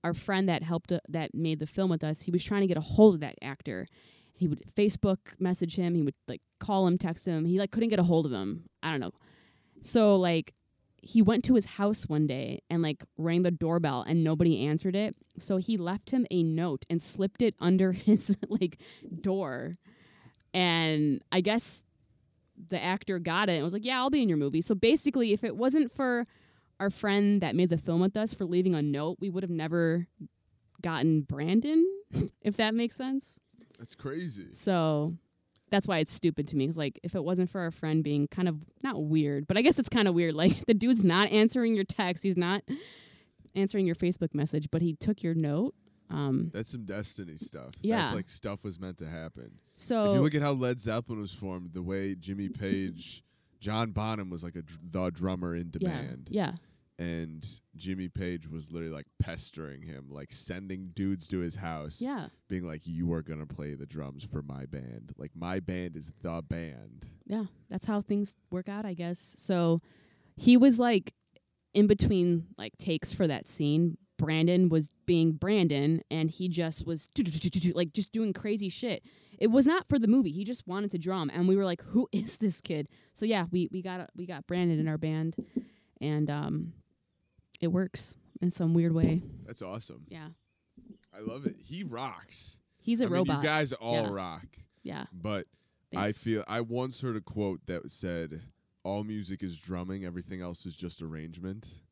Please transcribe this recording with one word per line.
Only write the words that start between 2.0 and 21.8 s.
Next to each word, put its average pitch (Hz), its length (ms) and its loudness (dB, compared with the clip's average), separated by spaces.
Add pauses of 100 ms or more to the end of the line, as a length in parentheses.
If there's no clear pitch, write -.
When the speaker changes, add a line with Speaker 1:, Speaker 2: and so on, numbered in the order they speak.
Speaker 1:
us, 156 200 -4
he 175 80 -4
was 175 120 0
trying 202 180 0
to 196 60 4
get 175 100 2
a 156 40 -2
hold 208 320 10
of 156 80 0
that - 200 -8
actor. 135 460 -8 (460)
He 180 160 0
would - 140 -4 (120)
Facebook - 640 2
message 180 380 0
him. 175 180 0
He 165 60 4
would, 143 140 0 (120)
like, - 140 -10 (180)
call 190 280 2
him, 175 100 4
text 165 280 -2
him. 160 200 0
He, 175 140 4
like, 196 120 -2
couldn't 233 180 2
get 208 100 2
a 180 40 6
hold 165 220 4
of 131 80 -2
him. 101 320 -4 (180)
I 160 80 -2
don't 147 80 -2
know. 113 120 -6 (720)
So, 208 340 6
like, 170 400 2 (480)
he - 180 4
went 220 220 6
to 254 100 4
his 214 120 6
house 208 440 -2
one 151 160 2
day 127 360 -6 (100)
and, 170 100 2
like, 156 220 -2 (140)
rang 170 260 2
the 175 80 4
doorbell 160 500 0
and 165 220 2
nobody 156 420 4
answered 160 300 0
it. 208 200 -2 (220)
So 185 200 0
he 196 200 0
left 180 320 -4
him 254 220 2
a 175 100 2
note 160 480 0
and 170 100 2
slipped - 440 -2
it 220 160 4
under 185 320 4
<laughs> - 160 0
his, 208 280 6 (140)
like, 185 320 -2 (400)
door. 170 540 -4 (800)
And 160 680 2 (100)
I 185 100 2
guess 214 420 0 (880)